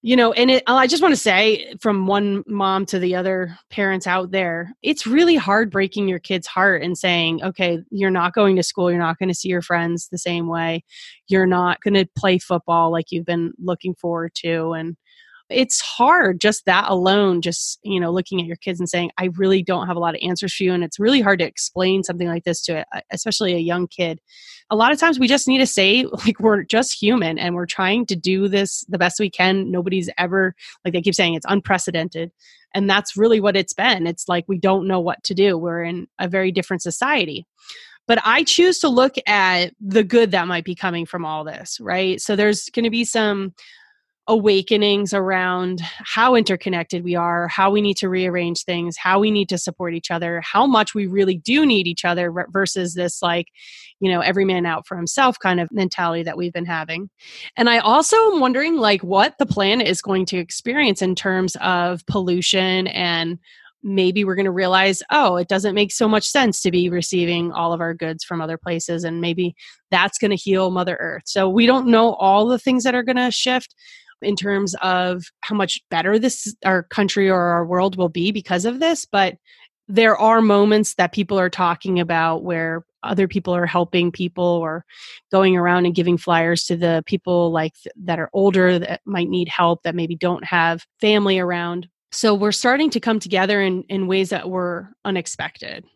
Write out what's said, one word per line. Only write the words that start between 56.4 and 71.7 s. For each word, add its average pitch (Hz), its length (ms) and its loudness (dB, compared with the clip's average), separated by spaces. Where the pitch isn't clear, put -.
been 175 100 -6
having. 165 460 -8
And 240 140 4
I 233 120 4
also 285 360 4
am 330 80 2
wondering, 277 380 2
like, 208 240 2
what 196 360 2
the - 60 2
planet 208 420 0
is 175 140 0
going 190 260 -2
to 185 120 -4
experience 233 640 -2
in 185 120 0
terms 185 460 -2
of 180 460 -2
pollution, 185 800 0
and 170 520 -4
maybe 196 420 0
we're 190 120 -2
gonna 196 140 0
realize, 185 600 2
"Oh, 220 260 2
it 175 120 -2
doesn't 196 260 0
make 208 180 0
so 220 160 0
much 214 180 2
sense - 360 0
to 185 80 2
be 180 180 2
receiving 170 640 -2
all 170 220 -2
of 170 80 -4
our 165 100 -4
goods 160 320 -8
from 165 160 -6
other 160 160 -6
places," 170 480 -6
and 170 160 -6
maybe 170 340 -2
that's 190 260 0
gonna 202 180 0
heal 190 360 -2
Mother 180 280 -4
Earth. 160 280 -10
So 190 200 0
we 220 200 4
don't 262 220 2